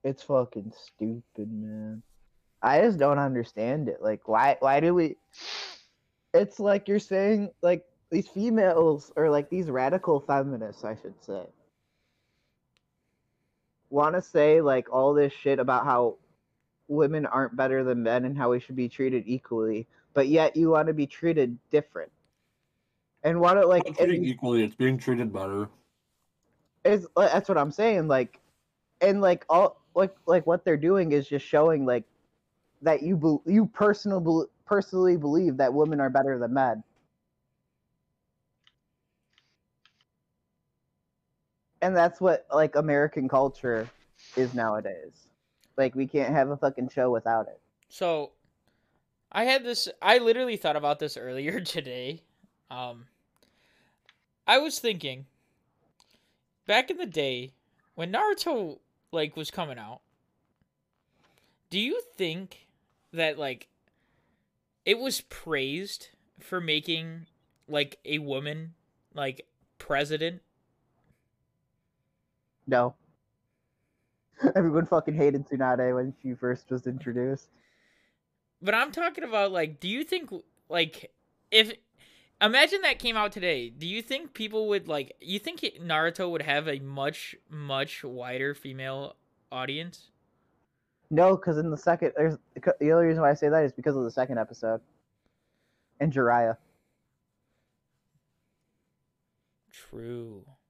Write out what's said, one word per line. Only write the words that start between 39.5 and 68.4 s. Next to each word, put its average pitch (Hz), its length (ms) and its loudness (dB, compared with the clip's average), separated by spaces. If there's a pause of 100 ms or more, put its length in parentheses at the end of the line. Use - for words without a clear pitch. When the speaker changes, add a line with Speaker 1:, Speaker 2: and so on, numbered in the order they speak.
Speaker 1:
And 185 160 2
that's 170 240 2
what, 180 340 2
like, 151 220 4
American 143 520 0
culture 127 600 0 (480)
is 127 180 0
nowadays. 101 720 -6 (500)
Like, 131 180 0
we 135 120 -2
can't 139 260 -2
have 143 180 2
a 143 60 -4
fucking 131 340 -4
show 127 200 0
without 113 380 -2
it. - 120 -20 (280)
Speaker 3:
So, 160 440 -4 (1000)
I 220 120 -2
had 262 200 0
this, 240 240 -4 (120)
I 220 180 6
literally 233 380 0
thought 151 200 -2
about 147 240 0
this 147 160 -6
earlier 131 440 -6
<laughs> 175 40 -12
today. 135 580 -10 (480)
Um, 123 360 -12 (1400)
I 240 120 6
was 302 200 -2
thinking, 147 480 -6 (1400)
back 254 240 0
in 349 80 -6
the 349 80 -8
day, 135 460 -6 (440)
when 175 160 -8
Naruto, 285 640 -4 (320)
like, 156 260 -4
was 156 140 -12
coming 147 280 -10
out, 110 240 -20 (1700)
do 185 120 -4
you 349 200 -4 (160)
think 185 500 -8 (460)
that, 156 260 -4
like, 135 280 -8 (1160)
it 208 160 2
was 262 220 -6
praised 151 880 -8 (280)
for 185 220 -8
making, 160 640 -6 (420)
like, 147 360 -4
a 151 160 -4
woman, 147 540 -8 (400)